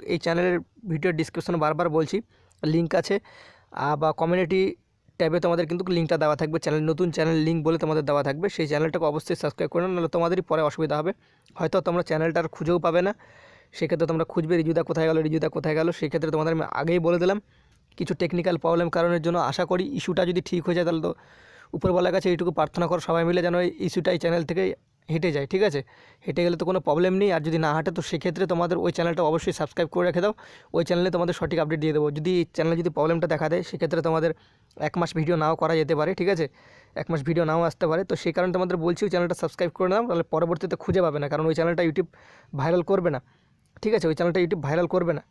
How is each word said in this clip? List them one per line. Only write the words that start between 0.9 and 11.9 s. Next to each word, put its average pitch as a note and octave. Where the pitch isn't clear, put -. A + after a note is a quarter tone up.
ভিডিও D#3+
ডেসক্রিপশনে E3
বারবার D#3
বলছি D#3+
লিংক D#3+
আছে, G3
আহ, -
বা D#3
কমিউনিটি F3+
ট্যাবে E3
তোমাদের E3+
কিন্তু F3
লিঙ্কটা E3
দেওয়া D3+
থাকবে, D#3+
চ্যানেল, D#3
নতুন E3
চ্যানেল E3
লিংক E3
বলে E3
তোমাদের D#3
দেওয়া C#3+
থাকবে। D3+
সেই D#3
চ্যানেলটাকে D#3+
অবশ্যই D#3
সাবস্ক্রাইব D#3
করে F3
নাও, F#3
নাহলে E3+
তোমাদেরই E3+
পরে D#3+
অসুবিধা D3
হবে। D#3+
হয়তো E3+
তোমরা F3